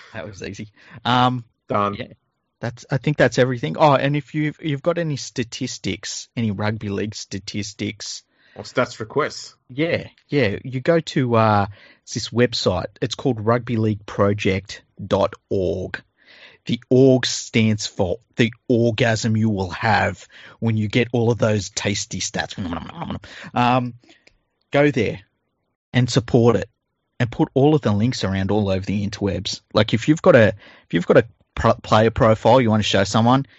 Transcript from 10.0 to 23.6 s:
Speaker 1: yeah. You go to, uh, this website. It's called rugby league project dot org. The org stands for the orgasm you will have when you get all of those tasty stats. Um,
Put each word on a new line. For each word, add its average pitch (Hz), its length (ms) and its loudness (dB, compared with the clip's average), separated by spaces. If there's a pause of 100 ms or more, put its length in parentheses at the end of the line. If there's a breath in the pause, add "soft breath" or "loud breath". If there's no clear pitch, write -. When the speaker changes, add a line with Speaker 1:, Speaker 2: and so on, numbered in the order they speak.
Speaker 1:
yeah. 117 340 0
You 127 180 -8
go 165 200 2
to, 127 360 -2
uh, 107 300 4 (460 soft breath)
this 110 160 -8
website. 113 580 0 (140)
It's 127 140 -6
called 123 260 -4
rugby 117 360 -2
league 110 300 -2
project 101 760 -2 (220)
dot 98 300 0 (140)
org. 92 520 -4 (680 soft breath)
The 120 220 -4
org 127 380 6
stands 110 600 0
for - 340 -4 (160)
the 117 160 2 (160)
orgasm 117 680 2
you 110 140 2
will 95 200 -4
have 98 560 -2 (340 loud breath)
when 113 160 0
you 107 120 -2
get 120 240 0
all 117 180 2
of 113 80 0
those 107 320 0
tasty - 500 -6
stats. - 360 -8 (1000 loud breath)
Um, 123 400 0 (760 soft breath)